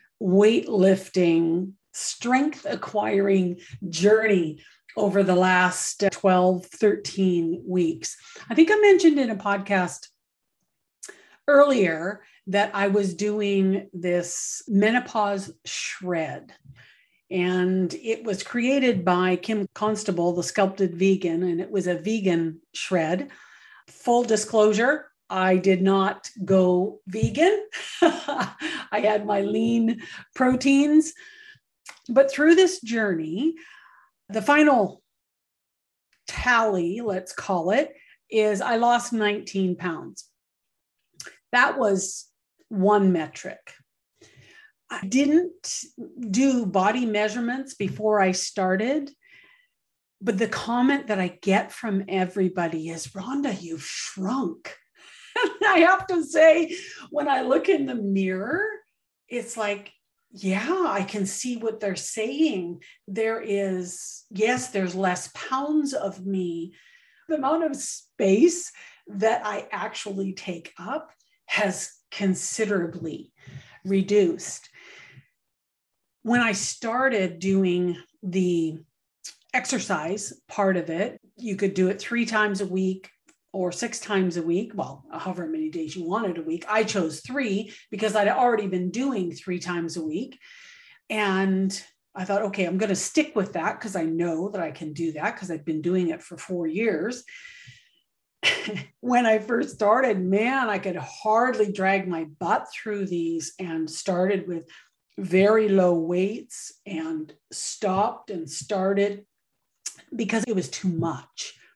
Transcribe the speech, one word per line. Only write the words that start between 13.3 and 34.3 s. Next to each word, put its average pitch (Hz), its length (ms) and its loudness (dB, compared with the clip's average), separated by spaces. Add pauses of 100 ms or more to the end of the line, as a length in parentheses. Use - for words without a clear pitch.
this 175 760 -4
menopause 202 840 0 (120)
shred. - 920 -6 (760)
And 185 640 0
it 220 280 -6
was 196 200 -4
created 240 600 0
by 180 340 2
Kim 202 360 -2
Constable, 190 600 0
the 175 100 -2
sculpted 196 500 0
vegan, 180 480 2
and 175 180 0
it - 120 -6
was 185 160 0
a 175 80 0
vegan 170 640 -2 (160)
shred. 180 560 -2 (560)
Full 240 360 0
disclosure, 220 840 2 (240)
I 185 260 4
did 185 240 4
not 196 480 2 (160)
go 185 600 4
vegan. 226 580 2 (180)
<laughs> - 200 -6
I - 520 0 (360)
had 208 340 2
my 202 160 0
lean 226 600 2 (320)
proteins. 277 800 4 (920)
But 269 220 6
through 302 240 6
this 370 280 6
journey, 214 720 -2 (760)
the 202 140 -2